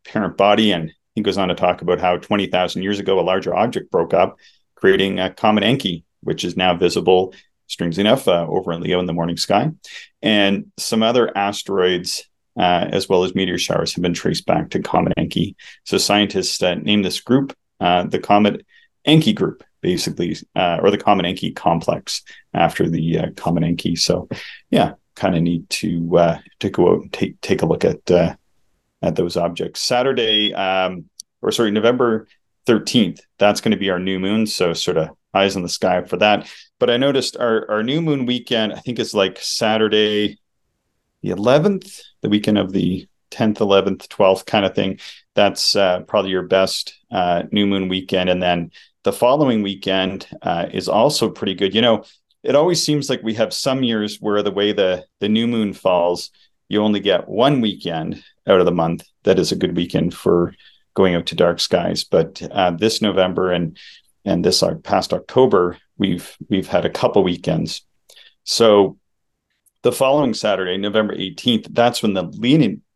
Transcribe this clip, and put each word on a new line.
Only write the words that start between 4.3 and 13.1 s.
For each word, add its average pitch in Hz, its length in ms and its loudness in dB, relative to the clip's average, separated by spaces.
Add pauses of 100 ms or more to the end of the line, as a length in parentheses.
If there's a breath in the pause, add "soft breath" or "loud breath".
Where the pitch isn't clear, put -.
creating 95 440 2
a 92 100 -2
comet 107 360 0
Encke, 98 380 -2 (200)
which 87 220 -4
is 87 120 -6
now 92 180 2
visible, 92 600 2 (320 loud breath)
strangely 85 340 -4
enough, 110 260 2
uh, 87 220 2
over 87 240 -2
in 85 80 -6
Leo 90 200 0
in 90 60 -2
the 87 60 -4
morning 85 240 -2
sky. 120 340 0 (520 loud breath)
And 104 560 2
some 110 240 -2
other 117 340 2
asteroids, 95 880 -2 (320)
uh, 90 340 2
as 95 160 -2
well 92 160 2